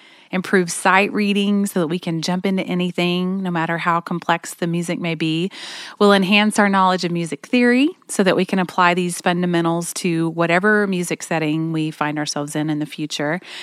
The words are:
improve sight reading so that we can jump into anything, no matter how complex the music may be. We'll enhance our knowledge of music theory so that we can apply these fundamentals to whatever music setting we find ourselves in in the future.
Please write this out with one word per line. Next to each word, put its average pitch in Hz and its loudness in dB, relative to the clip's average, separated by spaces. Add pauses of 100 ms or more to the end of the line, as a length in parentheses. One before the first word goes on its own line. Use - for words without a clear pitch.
(340)
improve 180 0
sight 190 2
reading 202 2
so 190 -2
that 156 -2
we 175 -2
can 165 -4
jump 180 -2
into 190 0
anything, 180 -2
no 180 -2
matter 165 -2
how 170 0
complex 170 -4
the - -6
music 170 -2
may 165 -4
be. 165 -2 (480)
We'll 202 6
enhance 208 2
our 202 4
knowledge 185 2
of 175 -2
music 170 -6
theory 247 4 (180)
so - 0
that 185 4
we 185 2
can 196 0
apply 175 2
these 180 0
fundamentals 170 0
to 165 0
whatever 180 2
music 180 -4
setting 160 -2
we 156 -2
find 151 -4
ourselves 147 -6
in 151 -2
in 151 -2
the 151 -4
future. 151 -6 (220)